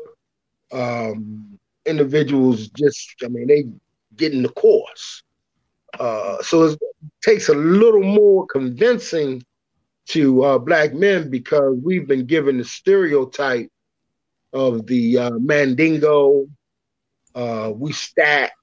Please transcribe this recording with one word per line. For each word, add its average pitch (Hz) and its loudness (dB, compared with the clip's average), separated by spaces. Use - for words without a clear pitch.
um, 110 -8
individuals 135 0
just, - -4
I 120 -10
mean, 120 -8
they 147 4
get 156 -2
in 127 -2
the 127 -2
course. - 0
Uh, 107 -6
so 165 2
it's, 151 2
it - -18
takes - 2
a 156 6
little 196 4
more 196 4
convincing 139 -2
to, 135 2
uh, 139 2
black 151 0
men 175 0
because 135 0
we've 170 -2
been 131 0
given 139 0
the 120 -6
stereotype 143 -2
of 123 -2
the, 123 0
uh, 120 -2
mandingo. 147 2
Uh, 113 -6
we 139 -8
stack, 147 -2